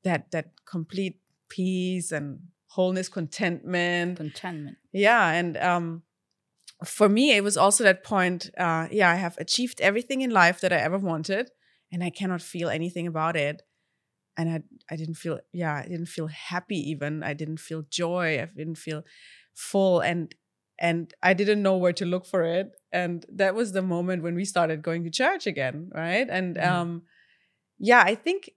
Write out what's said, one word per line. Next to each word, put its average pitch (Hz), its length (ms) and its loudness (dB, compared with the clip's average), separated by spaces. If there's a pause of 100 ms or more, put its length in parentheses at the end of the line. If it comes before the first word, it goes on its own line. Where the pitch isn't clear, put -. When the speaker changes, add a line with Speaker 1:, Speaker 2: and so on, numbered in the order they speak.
Speaker 1:
that, 170 280 -2
that 160 200 -6 (140)
complete 185 540 -6 (300)
peace 185 640 -2
and 147 280 -8 (280)
wholeness, 185 420 0
contentment. 175 1080 -2
Speaker 2:
Contentment. 151 600 -10 (140)
Speaker 1:
Yeah. 202 400 6
And, 170 260 0
um, 170 460 0 (800)
for 208 240 4
me, 240 240 6
it 208 120 6
was 202 120 0
also 202 300 4
that 185 180 4
point, 180 540 0
uh, 165 340 0
yeah, 196 180 4
I 170 60 4
have 180 220 -4
achieved - 420 -4
everything 247 420 0
in 262 100 0
life 180 280 6
that 180 140 2
I 170 40 4
ever 160 200 0
wanted, 196 520 -2 (420)
and 175 120 -4
I 175 60 -2
cannot 185 320 -4
feel 170 280 -6
anything 170 380 -4
about 160 300 0
it. 147 240 -2 (760)
And 165 120 -2
I, 160 140 -4 (280)
I 160 60 -8
didn't 160 180 -8
feel, 165 240 -6 (140)
yeah, 165 200 -2
I 143 140 -6
didn't 175 220 -8
feel 160 180 -8
happy 180 480 -6 (160)
even. 147 320 -6
I 147 100 -4
didn't 156 280 -8
feel 160 280 -10
joy. 170 520 -2
I 165 160 -8
didn't 160 200 -8
feel 156 260 -8 (500)
full. 190 480 2
And, 170 340 -2 (420)
and 170 360 0 (100)
I 180 100 6
didn't 208 300 2
know 190 140 4
where 180 160 4
to 185 120 -4
look 180 200 -2
for 185 180 0
it. 175 280 0 (200)
And 175 400 -2
that 190 240 2
was 226 160 0
the 190 100 0
moment 180 420 0
when 170 120 -4
we 180 80 -2
started 160 380 0
going 170 240 -4
to 170 40 -6
church 285 380 0
again, 143 480 -4
right? 185 340 0
And, 180 280 -2
Speaker 3:
Mm-hmm. 180 180 2
Speaker 1:
um, 170 280 -4 (760)
yeah, 233 260 8
I 208 100 2
think 359 420 -4